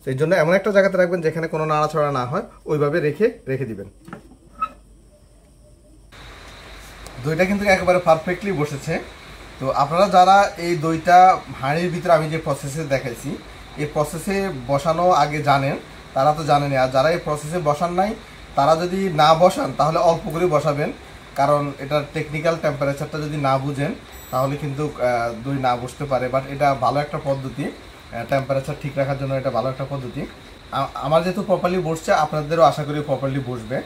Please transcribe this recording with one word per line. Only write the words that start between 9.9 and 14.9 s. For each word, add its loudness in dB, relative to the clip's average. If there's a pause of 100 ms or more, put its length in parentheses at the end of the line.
যারা 6
এই -2
দইটা 6 (200)
হাঁড়ির -2
ভিতরে 2
আমি 4
যে -4
প্রসেসে -6
দেখাইছি, -4 (380)
এই -4
প্রসেসে -2 (180)
বসানো 2